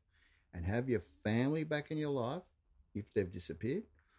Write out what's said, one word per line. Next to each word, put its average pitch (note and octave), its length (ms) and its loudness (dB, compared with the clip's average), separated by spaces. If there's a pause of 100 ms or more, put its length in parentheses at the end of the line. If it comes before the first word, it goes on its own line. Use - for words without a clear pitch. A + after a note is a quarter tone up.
(540)
and F2 120 -6
have A#2+ 220 0
your A2+ 140 2 (220)
family C3+ 400 4
back D3+ 260 -2
in D#3 80 -2
your D3+ 120 0
life, C#3 320 0 (520)
if G#2 200 -4
they've F#2 180 2
disappeared, G#2 520 -4 (340)